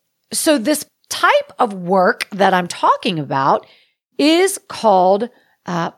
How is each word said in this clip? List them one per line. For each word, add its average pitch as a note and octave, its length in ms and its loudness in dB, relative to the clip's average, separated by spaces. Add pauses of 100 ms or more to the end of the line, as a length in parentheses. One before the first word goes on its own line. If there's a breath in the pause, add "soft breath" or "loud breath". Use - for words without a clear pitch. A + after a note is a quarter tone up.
(320)
so D4 260 0
this C#4+ 280 -2 (240)
type C5+ 500 0
of A3 140 -2
work F#3 580 0
that F#3+ 220 0
I'm F3+ 140 0
talking D4 520 -2
about C#3+ 460 0 (520 soft breath)
is E4 420 2 (100)
called, G3+ 600 2 (360 soft breath)
uh, F3 320 -6